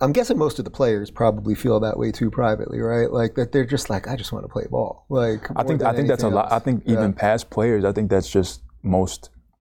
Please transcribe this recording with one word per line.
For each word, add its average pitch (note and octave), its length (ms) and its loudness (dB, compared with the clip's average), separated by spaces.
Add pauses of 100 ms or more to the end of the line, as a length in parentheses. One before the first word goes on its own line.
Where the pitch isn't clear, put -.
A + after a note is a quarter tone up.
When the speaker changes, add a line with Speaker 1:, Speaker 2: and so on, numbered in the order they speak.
Speaker 1:
I'm C3+ 100 4
guessing A#3 240 2
most D3+ 220 0
of A2+ 80 -6
the - 40 -12
players G#2+ 400 0
probably G#2+ 440 0
feel A2+ 260 2
that G#2+ 180 -2
way A2+ 140 -2
too A2 180 -2
privately, A#2 500 -2
right? A#2 300 0
Like, A#2 260 -2
that B2 160 -2
they're C3+ 120 2
just B2 240 -4
like, A#2+ 180 -4
"I B2 100 -6
just A2 180 -10
wanna G2+ 140 -10
play - 220 -6
ball." A#2+ 380 -4
Like, A#2 420 -2
Speaker 2:
I - 40 -8
Speaker 1:
more A#2+ 100 -2
Speaker 2:
think, D3+ 140 0
Speaker 1:
than B2+ 100 2
Speaker 2:
I A#2 60 2
think C3+ 140 0
that's B2+ 140 2
a A2+ 40 2
Speaker 1:
anything G2 100 2
Speaker 2:
lot. G#2+ 160 2
Speaker 1:
else. - 0 -
Speaker 2:
I A2+ 60 4
think A#2+ 260 0
even A2 280 2
Speaker 1:
Yeah. - 40 -4
Speaker 2:
past G#2+ 320 0
players, G#2+ 380 2
I G2+ 60 2
think G#2 180 0
that's F#2+ 180 2
just F#2+ 320 0 (220)
most F#2 480 0 (320)